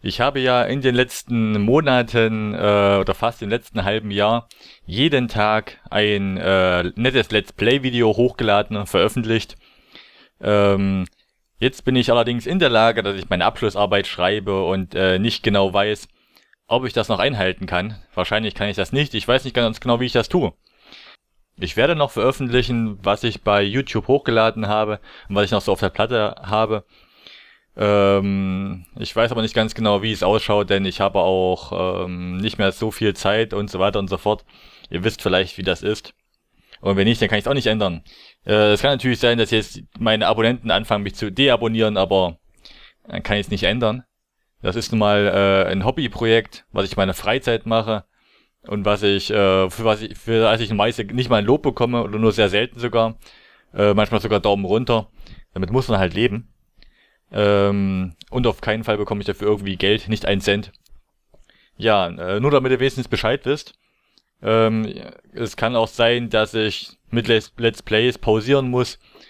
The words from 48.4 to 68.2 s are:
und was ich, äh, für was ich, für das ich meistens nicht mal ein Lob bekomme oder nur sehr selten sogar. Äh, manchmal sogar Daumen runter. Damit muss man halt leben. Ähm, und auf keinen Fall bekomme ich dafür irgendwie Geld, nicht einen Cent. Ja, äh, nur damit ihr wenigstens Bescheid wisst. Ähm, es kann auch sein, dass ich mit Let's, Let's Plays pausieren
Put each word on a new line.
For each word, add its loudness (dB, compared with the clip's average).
und -6
was 0
ich, 0
äh, 4
für -8
was 2
ich, -12
für 0
das 4
ich -4
meistens 0
nicht -2
mal 4
ein 2
Lob 2
bekomme 0
oder -6
nur 4
sehr 4
selten -2
sogar. 0
Äh, 2
manchmal 2
sogar 0
Daumen 0
runter. 0
Damit -6
muss 0
man 2
halt 0
leben. 0
Ähm, 0
und -2
auf -2
keinen -4
Fall -2
bekomme -4
ich -8
dafür -4
irgendwie -2
Geld, 0
nicht -4
einen 0
Cent. -2
Ja, 2
äh, -4
nur 2
damit 4
ihr 2
wenigstens -2
Bescheid -2
wisst. -4
Ähm, 2
es -8
kann -2
auch 2
sein, 0
dass 0
ich -4
mit -2
Let's, 2
Let's -2
Plays 0
pausieren 0